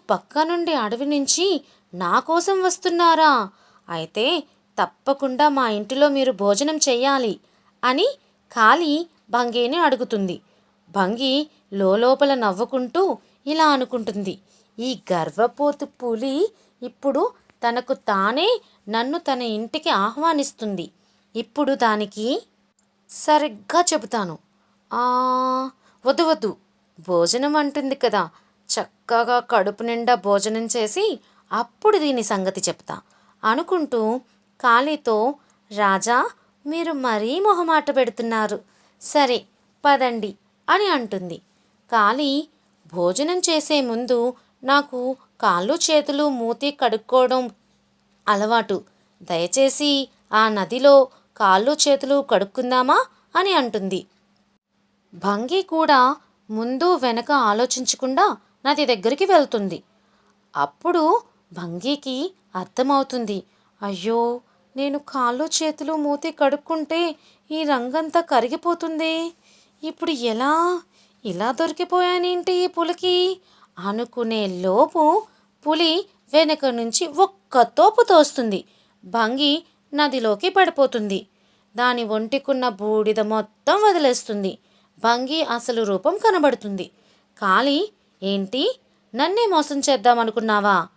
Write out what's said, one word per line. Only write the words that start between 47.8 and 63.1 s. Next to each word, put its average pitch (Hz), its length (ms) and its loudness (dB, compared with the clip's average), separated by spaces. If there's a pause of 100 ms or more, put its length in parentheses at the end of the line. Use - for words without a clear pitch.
అలవాటు. 214 560 0 (380)
దయచేసి 269 880 0 (240)
ఆ 220 160 4
నదిలో 254 580 6 (300)
కాళ్ళు 202 340 4
చేతులు 277 500 2
కడుక్కుందామా?" 254 840 0 (300)
అని 370 180 0
అంటుంది. 202 540 -2 (1080)
భంగి 214 480 -4
కూడా 302 540 2 (340)
ముందు 254 460 0
వెనక 240 360 -2
ఆలోచించకుండా 254 1080 0 (280)
నది 294 200 0
దగ్గరికి 240 400 0
వెళ్తుంది. 247 580 2 (720)
అప్పుడు 330 640 2 (320)
భంగికి 254 800 -6 (220)
అర్థమవుతుంది, 247 880 -2 (400)